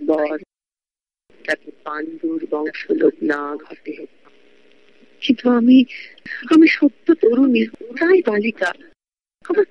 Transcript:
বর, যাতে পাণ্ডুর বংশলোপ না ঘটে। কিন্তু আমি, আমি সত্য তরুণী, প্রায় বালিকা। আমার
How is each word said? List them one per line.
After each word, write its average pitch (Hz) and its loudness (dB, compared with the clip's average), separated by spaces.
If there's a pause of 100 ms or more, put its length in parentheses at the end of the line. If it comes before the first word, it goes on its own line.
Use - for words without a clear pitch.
বর, 151 -2 (1080)
যাতে 156 -8 (120)
পাণ্ডুর 160 -8 (100)
বংশলোপ - -2 (140)
না 147 -6 (220)
ঘটে। - -16 (1300)
কিন্তু - 0
আমি, 247 6 (720)
আমি 320 8
সত্য - -2
তরুণী, 247 2 (260)
প্রায় 339 2
বালিকা। 208 -2 (720)
আমার 381 0